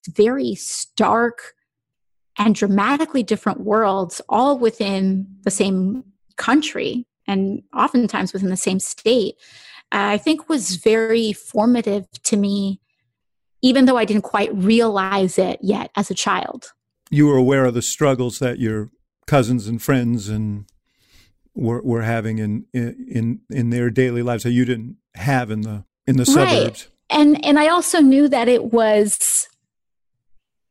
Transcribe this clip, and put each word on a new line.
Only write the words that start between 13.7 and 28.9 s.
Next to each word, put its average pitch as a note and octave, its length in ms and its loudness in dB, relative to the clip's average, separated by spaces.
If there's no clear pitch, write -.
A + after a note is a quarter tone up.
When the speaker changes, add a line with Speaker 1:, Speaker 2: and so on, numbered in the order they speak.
Speaker 1:
though B3+ 120 4
I A3 80 2
didn't G#3 180 0
quite - 320 -2
realize G3 840 2
it F#3 240 0
yet G3 340 -4
as G3+ 160 -4
a F#3 40 -4
child. - 580 -6
Speaker 2:
You D3 180 6
were C#3+ 100 4
aware C3 280 4
of B2 80 0
the A#2+ 80 -2
struggles B2+ 580 -2
that B2 200 -4
your A2 300 -4
cousins A#2+ 400 0
and A2+ 140 -6
friends A#2+ 480 -2
and G#2+ 360 -6
were, A#2 260 -4
were A#2 200 -2
having A2 360 -4
in, G#2+ 360 -4
in, A#2 640 -4
in A#2 200 -2
their A#2+ 200 0
daily A#2+ 320 0
lives A#2+ 220 -4
that A#2+ 80 -2
you B2 140 2
didn't A#2+ 320 -6
have B2 340 -2
in G#2+ 120 -4
the, G#2 240 -10
in C3+ 120 2
the B2 80 2
Speaker 1:
Right. - 140 4
Speaker 2:
suburbs. - 400 -2
Speaker 1:
And, D4 360 4
and C#4+ 120 4
I D4+ 120 4
also F4 320 2
knew C#4 260 6
that B3 220 2
it A#3+ 240 2
was G#3+ 720 2